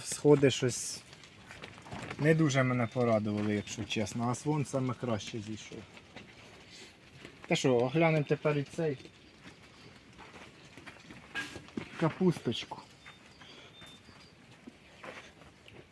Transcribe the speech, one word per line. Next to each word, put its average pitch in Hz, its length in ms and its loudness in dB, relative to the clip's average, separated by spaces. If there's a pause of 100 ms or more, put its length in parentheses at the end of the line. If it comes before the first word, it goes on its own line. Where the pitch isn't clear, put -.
сходи 143 460 6
щось - 520 -2 (1160)
не 151 160 6
дуже 139 280 4
мене 127 240 2
порадували, 107 680 2
якщо 101 300 -4
чесно. 117 460 -2
А 123 40 0
свон 147 300 -2
саме 127 300 -2
краще 113 460 -4
зійшов. 107 380 -12 (1700)
Та 170 80 4
що, 131 200 4
оглянемо 151 480 4
тепер 147 340 0
і 143 40 0
цей 151 360 -4 (3000)
капусточку. - 800 0 (3000)